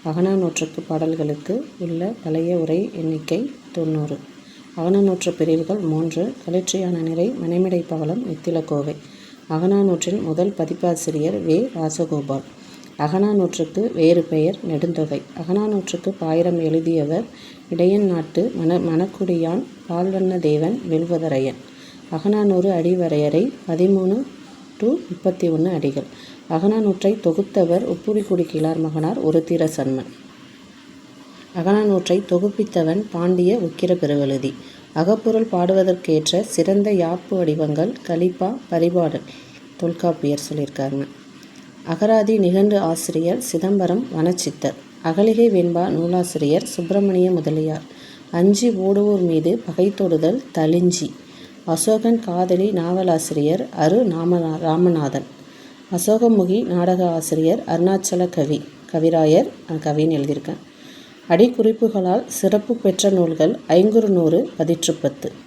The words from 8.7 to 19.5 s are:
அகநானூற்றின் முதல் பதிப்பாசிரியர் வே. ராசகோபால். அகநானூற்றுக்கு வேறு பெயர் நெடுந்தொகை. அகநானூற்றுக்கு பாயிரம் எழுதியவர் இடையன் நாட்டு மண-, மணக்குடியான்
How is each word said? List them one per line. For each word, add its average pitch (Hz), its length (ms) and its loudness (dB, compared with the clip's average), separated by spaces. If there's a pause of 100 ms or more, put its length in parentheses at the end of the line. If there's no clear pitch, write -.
அகநானூற்றின் 185 720 0
முதல் 175 360 0
பதிப்பாசிரியர் 170 880 -2
வே. 180 300 2
ராசகோபால். 156 720 -4 (540)
அகநானூற்றுக்கு 185 920 0
வேறு 170 300 4
பெயர் 160 340 0 (120)
நெடுந்தொகை. 156 540 -2 (160)
அகநானூற்றுக்கு 190 800 -2
பாயிரம் 170 420 0
எழுதியவர் 160 640 0 (460)
இடையன் 185 360 2
நாட்டு 170 500 -2
மண-, 170 220 2
மணக்குடியான் 175 840 -2 (260)